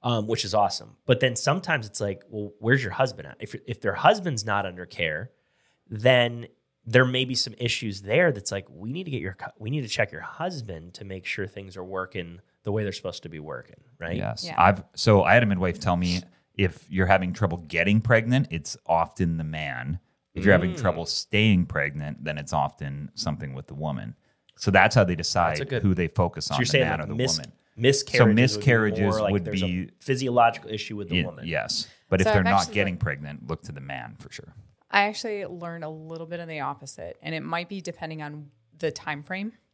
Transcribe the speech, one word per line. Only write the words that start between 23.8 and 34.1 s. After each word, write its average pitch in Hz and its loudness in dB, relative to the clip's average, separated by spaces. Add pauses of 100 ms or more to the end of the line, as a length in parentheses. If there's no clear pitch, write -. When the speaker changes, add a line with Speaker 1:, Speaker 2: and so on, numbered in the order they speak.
Speaker 2:
So - -2
that's 95 6
how 110 8
they 90 2
decide 82 2
Speaker 1:
That's 76 -2
a 69 -4
good 123 -4
Speaker 2:
who 95 4
they 87 0
focus 80 -2
Speaker 1:
So - -4
Speaker 2:
on, 69 0
Speaker 1:
you're 123 2
Speaker 2:
the - -2
Speaker 1:
saying, 87 4
Speaker 2:
man 78 -2
Speaker 1:
like, 76 -6
Speaker 2:
or - -10
the - -6
Speaker 1:
mis-, 123 0
Speaker 2:
woman. - -10 (240)
Speaker 1:
miscarriages 123 2 (340)
Speaker 2:
So 107 -4
miscarriages 107 4
Speaker 1:
would 104 2
be 101 4
more 107 2
like 101 2
Speaker 2:
would 95 0
Speaker 1:
there's 92 -2
a - 0
Speaker 2:
be 90 -2 (100)
Speaker 1:
physiological 120 2
issue 110 -8
with 101 -8
the 90 0
Speaker 2:
It, - 0
Speaker 1:
woman. 82 -10
Speaker 2:
yes. 78 -4 (200)
But 92 2
if 214 6
Speaker 3:
So 220 6
Speaker 2:
they're - 6
Speaker 3:
I've - 4
Speaker 2:
not 98 4
Speaker 3:
actually 87 -4
Speaker 2:
getting 98 2
Speaker 3:
learned 87 -8
Speaker 2:
pregnant, 73 -6
look 78 -6
to - -14
the 69 -12
man 64 -12